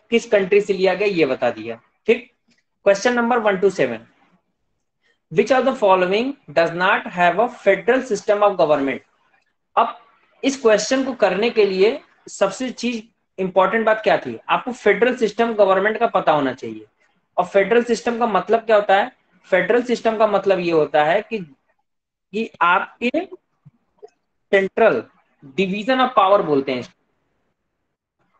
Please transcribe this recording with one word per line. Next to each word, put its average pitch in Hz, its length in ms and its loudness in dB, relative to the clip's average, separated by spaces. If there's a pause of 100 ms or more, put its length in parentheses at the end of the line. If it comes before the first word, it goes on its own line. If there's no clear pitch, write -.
(100)
किस 226 160 0
country 202 340 2
से 202 120 -2
लिया 185 220 0
गया 208 140 -2
ये 165 180 2
बता 127 240 -2
दिया, 113 300 -10 (260)
ठीक। 233 260 -2 (560)
Question 240 300 2
number 233 280 0
one 196 180 0
two 190 120 2
seven, 120 220 -2 (1400)
which 226 260 2
of 254 80 0
the 254 140 -2
following 196 500 2 (260)
does 165 160 0
not 185 260 0 (180)
have 175 160 2
a 226 140 0 (200)
federal 196 340 2 (100)
system 208 260 -2
of 202 180 2
government? 139 420 0 (800)
अब 226 220 0 (460)
इस 269 180 -4
question 226 420 0
को 269 80 -6
करने 208 380 0
के 220 140 2
लिए 196 360 0 (280)
सबसे 220 420 -4
चीज 233 380 -8 (300)
important 190 480 0
बात 220 180 2
क्या 170 140 2
थी, 117 200 -10 (100)
आपको 185 240 -4
federal 233 440 0
system 233 380 -2
government 202 440 2
का 233 80 0
पता 180 260 0
होना 139 200 0
चाहिए। 110 340 -14 (500)
और 180 80 0
federal 196 380 2
system 233 360 -4
का 233 80 -2
मतलब 214 340 0
क्या 220 160 2
होता 202 200 2
है? 233 160 0 (380)
federal 190 320 2
system 226 340 -2
का 220 100 2
मतलब 196 320 0
ये 170 120 -4
होता 151 340 2
है 185 180 0
कि, 220 160 -8 (920)
कि 220 180 -6 (120)
आपके 190 480 0 (1400)
central 196 520 0 (560)
division 202 360 -2
of 254 120 0 (100)
power 202 220 4
बोलते 143 320 -2
हैं, 123 220 -10 (1500)